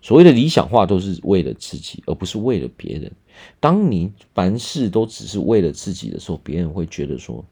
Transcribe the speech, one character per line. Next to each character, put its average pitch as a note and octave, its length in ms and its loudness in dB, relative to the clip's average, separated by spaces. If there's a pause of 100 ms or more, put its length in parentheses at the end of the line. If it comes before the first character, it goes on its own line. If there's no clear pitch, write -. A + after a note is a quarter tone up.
所 - 160 4
谓 E3+ 60 8
的 F3 100 10
理 B2 160 4
想 F2 180 2
化 G#2 180 4
都 F#2+ 140 2
是 F#2+ 240 -4
为 F#2 200 2
了 B1 100 -4
自 - 240 -14
己， - 280 -16
而 - 80 -4
不 F2 120 -8
是 F2+ 120 -8
为 A2 220 -2
了 B1 160 -8
别 - 220 -10
人。 - 120 -10 (500)
当 F#3 300 2
你 F#2+ 220 -2 (220)
凡 G2 260 0
事 A#2+ 300 -4
都 A2 160 2
只 A2 200 -16
是 G#2 140 -6
为 G2+ 220 2
了 D#2+ 100 0
自 - 220 -8
己 - 160 -10
的 G1+ 100 -10
时 - 100 -18
候， E2 140 -6
别 D2+ 140 -6
人 E2+ 120 -2
会 E2 160 -6
觉 D2 200 -8
得 C#2 120 -6
说 A#1 340 -12